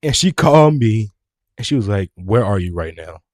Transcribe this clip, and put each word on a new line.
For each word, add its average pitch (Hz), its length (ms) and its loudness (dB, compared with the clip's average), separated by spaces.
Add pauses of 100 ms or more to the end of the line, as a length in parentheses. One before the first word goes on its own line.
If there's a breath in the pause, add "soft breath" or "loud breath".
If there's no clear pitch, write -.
And 151 120 -2
she 180 180 2
called 151 440 4
me, 110 340 0 (460)
and 117 100 -12
she - 80 -4
was 113 140 -2
like, 98 280 -2
Where 104 280 0
are 101 140 0
you 87 160 -4
right 82 220 -8
now? 80 240 -18 (140)